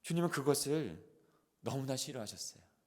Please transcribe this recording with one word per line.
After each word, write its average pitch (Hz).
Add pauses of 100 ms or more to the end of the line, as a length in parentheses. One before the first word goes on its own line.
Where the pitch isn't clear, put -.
주님은 170
그것을 139 (560)
너무나 131
싫어하셨어요. 117 (240)